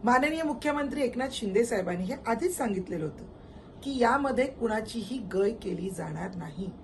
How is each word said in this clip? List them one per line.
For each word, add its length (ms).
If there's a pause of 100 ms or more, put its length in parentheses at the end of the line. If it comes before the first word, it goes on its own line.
माननीय 380
मुख्यमंत्री 600
एकनाथ 280
शिंदे 340
साहेबांनी 400
हे 120 (100)
आधीच 300
सांगितलेलं 480
होतं 800
की 160
यामध्ये 520
कुणाचीही 680 (140)
गय 180 (120)
केली 280
जाणार 460
नाही 340 (140)